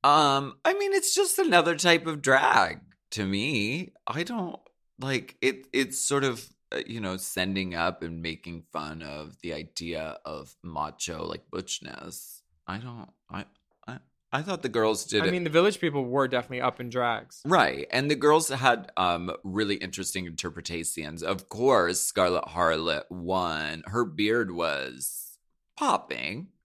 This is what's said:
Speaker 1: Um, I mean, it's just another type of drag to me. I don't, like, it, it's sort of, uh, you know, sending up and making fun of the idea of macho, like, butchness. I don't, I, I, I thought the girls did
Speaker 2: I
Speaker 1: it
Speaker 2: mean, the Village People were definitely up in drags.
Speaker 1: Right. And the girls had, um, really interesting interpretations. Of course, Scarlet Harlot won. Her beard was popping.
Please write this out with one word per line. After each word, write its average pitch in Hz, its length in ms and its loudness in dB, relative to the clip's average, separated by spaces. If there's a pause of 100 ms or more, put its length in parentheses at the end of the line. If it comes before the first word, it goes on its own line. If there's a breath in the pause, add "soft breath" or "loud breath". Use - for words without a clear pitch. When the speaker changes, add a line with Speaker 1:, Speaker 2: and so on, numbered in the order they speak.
Speaker 1:
Um, 139 600 4
I 339 80 4
mean, 403 200 0
it's 359 220 2
just 381 240 2
another 175 360 6
type 165 300 4
of 151 160 -4
drag 131 600 4 (300)
to 104 140 -2
me. 113 680 -2 (120)
I 143 180 -4
don't, 190 360 -6 (400)
like, 131 420 -4
it, - 300 0
it's 131 280 -2
sort 139 260 0
of, 120 200 -2 (280)
uh, - 120 -4
you 113 140 -8
know, 95 180 -4
sending 95 560 -2
up 85 300 -2
and 82 180 -8
making 82 420 -10 (100)
fun 78 280 -8
of 76 400 -12
the 85 120 -8
idea 80 720 -8
of 73 360 -12
macho, 78 640 -8
like, - 240 -10
butchness. - 920 -12 (260)
I 98 100 -6
don't, 120 320 -14 (200)
I, - 160 -10 (420)
I, 123 100 -12 (340)
I 135 100 -2
thought 170 200 -6
the 123 80 -2
girls - 360 2
did - 180 2
Speaker 2:
I 190 40 2
Speaker 1:
it 185 40 2
Speaker 2:
mean, 180 120 0
the 165 60 0
Village 180 320 4
People 143 240 0
were 127 240 2
definitely 123 320 -2
up 127 180 -2
in 123 100 -8
drags. 117 560 -2
Speaker 1:
Right. 92 460 4
And 139 180 0
the 151 60 4
girls 151 340 6
had, 123 460 2
um, 90 360 0 (120)
really 101 320 0
interesting 92 520 -6
interpretations. 82 960 -6
Of 95 260 -4
course, 101 520 4
Scarlet 90 440 2
Harlot 82 680 0
won. 82 760 -4
Her 113 180 0
beard 104 460 0
was 69 880 -4 (400)
popping. 110 680 -2 (180)